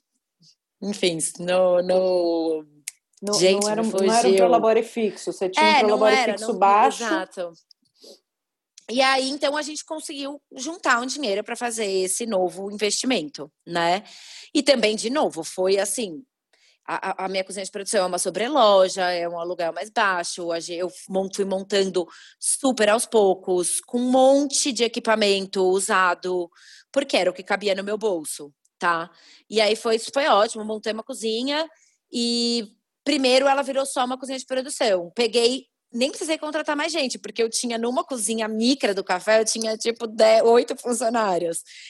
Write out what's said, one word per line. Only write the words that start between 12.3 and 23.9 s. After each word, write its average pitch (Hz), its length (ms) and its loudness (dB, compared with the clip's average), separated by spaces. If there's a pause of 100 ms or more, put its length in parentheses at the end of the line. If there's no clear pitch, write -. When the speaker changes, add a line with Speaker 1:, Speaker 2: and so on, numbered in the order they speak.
Speaker 1:
investimento, 202 800 -4 (160)
né? 170 360 0 (500)
E 302 100 2
também, 220 340 2
de 220 140 -6
novo, 202 340 -2
foi 190 340 0
assim: 180 460 -6 (600)
a, 185 260 -6 (120)
a, 190 40 -4
a - 20 -6
minha 190 160 -2
cozinha 190 200 -10
de - 60 -12
produção 196 320 -2
é 180 40 0
uma 180 120 -2
sobreloja, 196 920 4
é 170 180 -2
um 170 100 -8
aluguel 170 340 -4
mais 175 180 -10
baixo, 180 600 -2
a 170 80 -2
gen-, 165 220 -8
eu 180 100 -4 (180)
mon-, 190 240 -2
fui 202 120 -2
montando 190 640 0 (340)
super 214 480 0
aos 233 180 2
poucos, 185 720 2
com - 200 -6